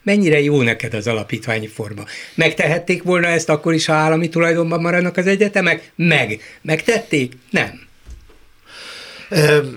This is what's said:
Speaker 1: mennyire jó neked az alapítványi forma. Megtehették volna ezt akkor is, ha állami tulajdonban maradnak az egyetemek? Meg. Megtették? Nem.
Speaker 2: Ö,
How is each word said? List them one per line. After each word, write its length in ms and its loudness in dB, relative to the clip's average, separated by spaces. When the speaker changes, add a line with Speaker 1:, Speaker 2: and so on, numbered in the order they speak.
Speaker 1:
mennyire 380 2
jó 200 2
neked 320 -2
az 140 -4
alapítványi 600 -4
forma. 360 -12
Megtehették 680 0
volna 240 2
ezt 220 0
akkor 240 0
is, 120 0
ha 80 0
állami 360 2
tulajdonban 520 0
maradnak 360 0
az 100 0
egyetemek? 680 0
Meg. 460 0
Megtették? 720 -2
Nem. 300 -4
Speaker 2:
Ö, 280 6